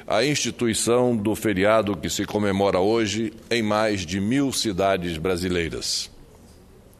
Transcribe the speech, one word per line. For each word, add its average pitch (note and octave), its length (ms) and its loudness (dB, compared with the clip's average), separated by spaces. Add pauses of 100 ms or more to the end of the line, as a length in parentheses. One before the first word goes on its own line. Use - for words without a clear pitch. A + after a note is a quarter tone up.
a A2 160 2
instituição A#2+ 920 0
do G#2 200 0
feriado G#2 600 2
que E2 140 -6
se G2+ 140 -4
comemora G2 560 2
hoje A2 520 0 (160)
em A#2+ 140 0
mais G#2+ 420 0
de F#2 160 -4
mil C3 300 0
cidades F#2 680 0
brasileiras. F2 920 -2 (880)